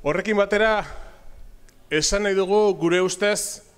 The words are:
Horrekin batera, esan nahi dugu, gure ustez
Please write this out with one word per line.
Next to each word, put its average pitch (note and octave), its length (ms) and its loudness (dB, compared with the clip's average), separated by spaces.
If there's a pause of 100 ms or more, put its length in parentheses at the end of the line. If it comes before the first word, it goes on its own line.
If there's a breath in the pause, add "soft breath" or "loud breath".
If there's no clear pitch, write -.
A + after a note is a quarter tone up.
Horrekin F#3+ 340 0
batera, G#3 480 2 (1040 loud breath)
esan D#3 340 0
nahi G3 100 0
dugu, G3 420 2
gure E3+ 240 2
ustez G3+ 640 -2 (160)